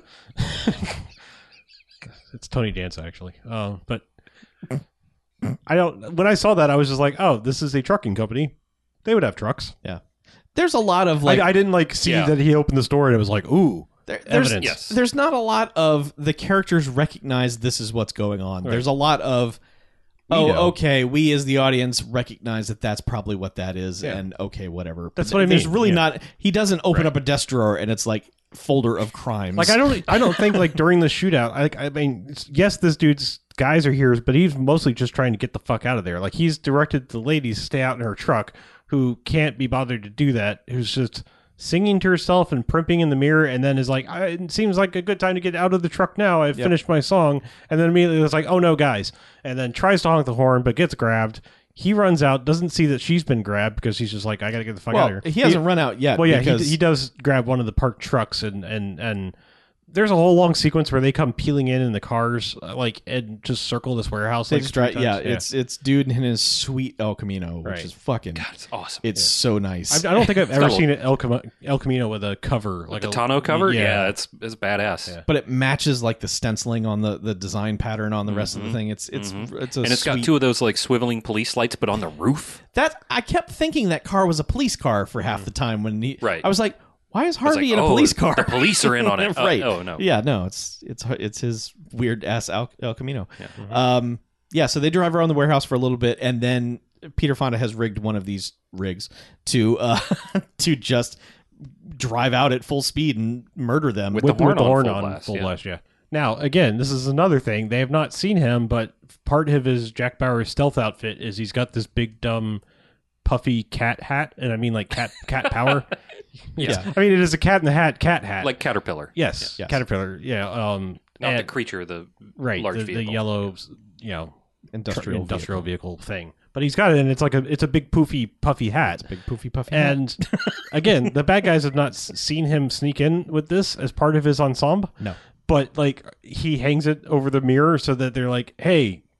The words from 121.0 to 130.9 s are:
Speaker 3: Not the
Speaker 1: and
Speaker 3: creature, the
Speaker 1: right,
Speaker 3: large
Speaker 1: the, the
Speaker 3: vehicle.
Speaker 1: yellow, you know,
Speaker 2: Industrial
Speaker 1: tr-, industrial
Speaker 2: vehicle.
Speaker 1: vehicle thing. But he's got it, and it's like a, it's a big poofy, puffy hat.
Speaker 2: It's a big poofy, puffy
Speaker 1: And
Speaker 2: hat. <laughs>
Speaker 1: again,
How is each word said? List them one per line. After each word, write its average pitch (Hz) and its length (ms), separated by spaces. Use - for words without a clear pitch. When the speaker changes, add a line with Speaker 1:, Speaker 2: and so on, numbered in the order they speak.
Speaker 3:
Not 127 120
the 123 80
Speaker 1:
and 101 100
Speaker 3:
creature, 98 360
the 87 220
Speaker 1:
right, 120 260
Speaker 3:
large 95 160
Speaker 1:
the, 110 60
the 104 100
Speaker 3:
vehicle. 110 180
Speaker 1:
yellow, 104 420
you 220 100
know, 82 240
Speaker 2:
Industrial 101 460
Speaker 1:
tr-, 90 40
industrial 92 400
Speaker 2:
vehicle. 90 340
Speaker 1:
vehicle - 100
thing. 87 260
But 135 100
he's 143 140
got 190 160
it, 147 60
and 135 120
it's 131 120
like 143 120
a, 135 40
it's 143 260
a - 20
big 135 240
poofy, 143 400
puffy 127 300
hat. 107 300
Speaker 2:
It's - 40
a - 40
big 90 180
poofy, 123 260
puffy 127 200
Speaker 1:
And 143 420
Speaker 2:
hat. - 100
<laughs> - 160
Speaker 1:
again, 165 400